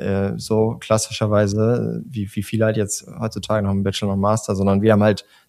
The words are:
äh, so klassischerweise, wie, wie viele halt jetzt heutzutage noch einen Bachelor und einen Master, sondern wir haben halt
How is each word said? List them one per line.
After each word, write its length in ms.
äh, 80
so 420
klassischerweise, 1300
wie, 300
wie 100
viele 220
halt 100
jetzt 300
heutzutage 460
noch 60
einen 120
Bachelor 260
und 60
einen 60
Master, 340
sondern 280
wir 100
haben 100
halt 220